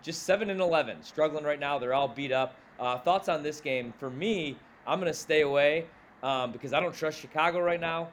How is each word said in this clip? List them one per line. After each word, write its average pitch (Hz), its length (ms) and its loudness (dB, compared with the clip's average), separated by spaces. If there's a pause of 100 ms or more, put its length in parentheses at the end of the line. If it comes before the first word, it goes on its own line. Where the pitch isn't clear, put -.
just 170 200 -8
seven 202 280 2
and 190 100 -2
eleven, 160 400 2
struggling 151 420 0
right 147 160 0
now. 143 200 -2
They're 123 160 0
all 139 120 4
beat 139 240 -4
up. 131 220 2 (240)
Uh, 123 200 -2
thoughts 185 300 2
on 160 160 0
this 147 160 -6
game? 123 400 -2
For 135 100 -8
me, 156 460 -2 (320)
I'm 151 120 0
gonna 170 140 -2
stay 156 280 2
away, 147 440 4 (380)
um, 127 300 -2
because 120 180 -10
I 143 80 2
don't 175 160 -2
trust 156 240 -4
Chicago 170 400 0
right 170 200 2
now. 165 340 -4